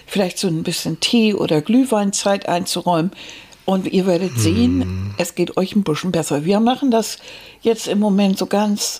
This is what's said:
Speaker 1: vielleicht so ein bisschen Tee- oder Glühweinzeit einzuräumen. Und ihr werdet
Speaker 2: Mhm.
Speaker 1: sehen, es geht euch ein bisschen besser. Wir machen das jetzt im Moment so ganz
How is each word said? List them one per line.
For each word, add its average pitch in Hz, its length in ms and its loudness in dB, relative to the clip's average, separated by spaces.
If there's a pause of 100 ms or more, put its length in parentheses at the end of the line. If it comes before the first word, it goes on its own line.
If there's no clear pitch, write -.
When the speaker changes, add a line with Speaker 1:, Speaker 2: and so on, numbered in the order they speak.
Speaker 1:
vielleicht 185 320 -2
so 202 100 0
ein 165 140 -2
bisschen 165 380 -4
Tee- 220 340 4
oder 160 260 0
Glühweinzeit 208 880 2
einzuräumen. 175 600 0 (560)
Und 185 240 0
ihr 190 160 2
werdet 180 300 0
Speaker 2:
Mhm. - 40 -2
Speaker 1:
sehen, 165 760 0
es 175 180 -4
geht 175 220 -4
euch 190 180 -2
ein 202 100 2
bisschen 160 280 -2
besser. 156 320 -2
Wir 202 160 2
machen 254 300 2
das 226 260 0 (460)
jetzt 226 260 0
im 185 100 0
Moment 202 380 2
so 196 80 -2
ganz 208 560 -2